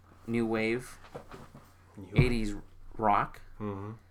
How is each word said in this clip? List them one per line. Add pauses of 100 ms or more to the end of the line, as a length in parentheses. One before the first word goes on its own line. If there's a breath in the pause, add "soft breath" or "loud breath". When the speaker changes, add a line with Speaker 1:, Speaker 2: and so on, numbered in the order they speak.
(260)
Speaker 1:
new
wave, (1000)
Speaker 2:
New
Speaker 1:
eighties (420)
rock, (200)
Speaker 2:
Mm-hmm. (180)